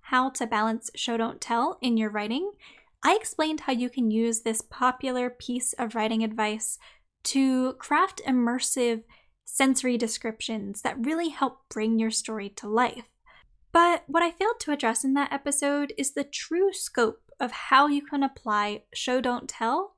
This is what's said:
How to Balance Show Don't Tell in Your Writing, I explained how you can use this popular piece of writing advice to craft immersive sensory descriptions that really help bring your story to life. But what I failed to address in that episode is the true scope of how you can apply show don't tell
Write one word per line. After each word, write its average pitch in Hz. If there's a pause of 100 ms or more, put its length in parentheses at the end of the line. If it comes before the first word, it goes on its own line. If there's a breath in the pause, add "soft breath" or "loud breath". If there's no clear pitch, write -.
(100)
How 262
to 320
Balance 220
Show 233
Don't 226
Tell 240
in 240
Your 220
Writing, 226 (520 loud breath)
I 339
explained 311
how 269
you 247
can 233
use 226
this 220
popular 254
piece 247
of 233
writing 220
advice 220 (460 loud breath)
to 262
craft 320
immersive 240 (420 soft breath)
sensory 254
descriptions 220
that 240
really 320
help -
bring 226
your 220
story 214
to -
life. 233 (640 soft breath)
But 339
what 339
I 339
failed 427
to -
address 262
in 269
that 285
episode 285
is 277
the 285
true 359
scope - (180)
of 240
how 277
you 285
can 285
apply 208 (120)
show 254
don't 247
tell 285